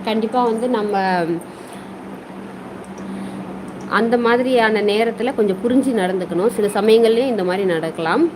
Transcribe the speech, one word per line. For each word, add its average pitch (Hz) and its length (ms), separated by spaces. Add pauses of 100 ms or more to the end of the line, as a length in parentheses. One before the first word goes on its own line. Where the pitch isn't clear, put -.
கண்டிப்பா 226 400
வந்து 226 240
நம்ம 196 540 (2750)
அந்த 226 260
மாதிரியான 233 640
நேரத்துல 220 540
கொஞ்சம் 202 300
புரிஞ்சு 247 360
நடந்துக்கணும். 185 480
சில 214 180
சமயங்கள்லயும் 220 600
இந்த 214 180
மாதிரி 190 200
நடக்கலாம். 170 720